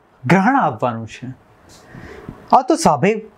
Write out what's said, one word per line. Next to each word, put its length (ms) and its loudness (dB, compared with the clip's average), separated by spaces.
ગ્રહણ 340 4
આવવાનું 480 -4
છે. 260 -16
આ 100 4
તો 140 0
સ્વાભે-, 500 0